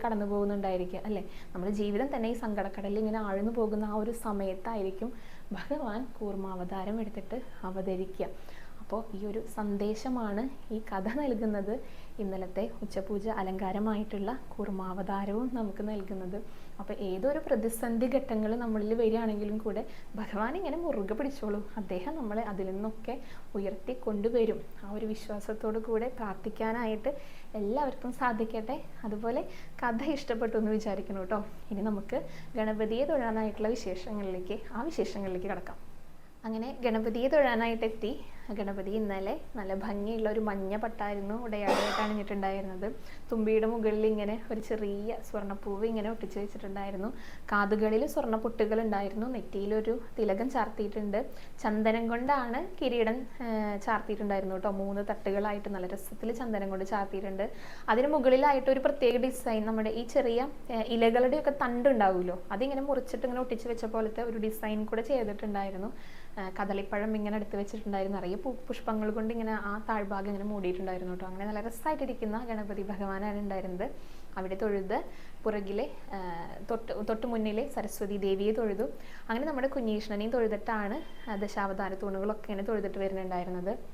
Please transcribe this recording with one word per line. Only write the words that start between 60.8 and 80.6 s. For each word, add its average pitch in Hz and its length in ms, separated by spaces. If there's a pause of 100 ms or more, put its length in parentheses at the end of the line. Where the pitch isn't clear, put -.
ഇലകളുടെയൊക്കെ 240 680 (100)
തണ്ട് 247 280
ഉണ്ടാവുമല്ലോ, 185 520 (100)
അതിങ്ങനെ 269 300
മുറിച്ചിട്ട് 262 440
ഇങ്ങനെ 247 160
ഒട്ടിച്ച് 240 260
വെച്ച 233 180
പോലത്തെ 220 360
ഒരു 226 160
ഡിസൈൻ 214 480
കൂടെ 220 160
ചെയ്തിട്ടുണ്ടായിരുന്നു. 208 920 (480)
ആ, 190 200
കദളിപ്പഴം 202 560
ഇങ്ങനെ 208 200
എടുത്ത് 208 220
വെച്ചിട്ടുണ്ടായിരുന്നു. 202 600
നിറയെ 180 180
പു-, 247 200 (120)
പുഷ്പങ്ങൾ 214 440
കൊണ്ട് 220 220
ഇങ്ങനെ 226 180
ആ 208 380
താഴ്ഭാഗം 202 380
ഇങ്ങനെ 202 160
മൂടിയിട്ടുണ്ടായിരുന്നു 185 720
കേട്ടോ. 180 120
അങ്ങനെ 185 200
നല്ല 208 160
രസമായിട്ടിരിക്കുന്ന 240 840
ഗണപതി 214 380
ഭഗവാനാണ് 196 560
ഉണ്ടായിരുന്നത്. 190 520 (460)
അവിടെ 190 180
തൊഴുത് 196 480 (400)
പുറകിലെ, 208 460 (240)
ആ, 175 340 (240)
തൊട്ട്, 226 380
തൊട്ട് 220 180
മുന്നിലെ 220 420
സരസ്വതി 208 480
ദേവിയെ 196 340
തൊഴുതു. 220 320 (460)
അങ്ങനെ 233 160
നമ്മുടെ 277 220
കുഞ്ഞീഷ്ണനെയും 214 640
തൊഴുതിട്ടാണ്, 214 960